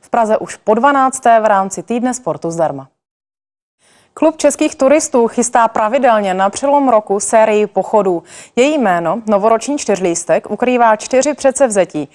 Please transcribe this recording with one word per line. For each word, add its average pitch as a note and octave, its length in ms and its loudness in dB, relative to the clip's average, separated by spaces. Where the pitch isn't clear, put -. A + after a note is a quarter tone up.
V - 80 -20
Praze A3 280 0
už - 180 -8
po - 180 -2
dvanácté B3+ 680 2
v G#3+ 60 -2
rámci G3 380 -2
Týdne A#3+ 300 -4
sportu E3 380 -6
zdarma. C#3+ 360 -4
Klub D#4+ 240 0
českých D4+ 380 0
turistů C4+ 520 2
chystá A#3 400 0
pravidelně A3 680 0
na F#3+ 160 0
přelom C#4 400 0
roku G#3+ 300 0
sérii G#3+ 480 2
pochodů. F#3+ 560 -2
Její C#4+ 220 2
jméno, F3+ 480 0
novoroční A3 520 0
čtyřlístek, F3+ 760 -2
ukrývá A#3+ 440 2
čtyři C4 380 -2
předsevzetí. G#3 800 -2